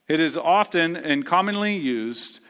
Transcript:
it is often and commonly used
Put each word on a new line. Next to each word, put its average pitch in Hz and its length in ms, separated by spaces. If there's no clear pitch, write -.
it 156 120
is 151 160
often 170 600
and 143 280
commonly 202 520
used 120 720